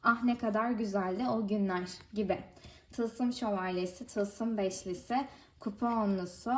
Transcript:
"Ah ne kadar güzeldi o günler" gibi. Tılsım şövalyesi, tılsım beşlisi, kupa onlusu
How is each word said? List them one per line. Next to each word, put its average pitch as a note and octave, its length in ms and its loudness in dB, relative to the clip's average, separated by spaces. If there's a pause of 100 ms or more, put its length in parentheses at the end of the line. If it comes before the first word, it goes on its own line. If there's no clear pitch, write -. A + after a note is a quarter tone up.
"Ah A#3 200 4
ne A#3+ 140 4
kadar A3+ 340 2
güzeldi G3+ 580 0
o A3 180 0
günler" F#3+ 420 2 (240)
gibi. G3+ 240 2 (540)
Tılsım A#3+ 420 0
şövalyesi, F#3 760 -2
tılsım A3 500 0
beşlisi, F#3+ 580 -2 (440)
kupa A3+ 440 0
onlusu F#3+ 540 -2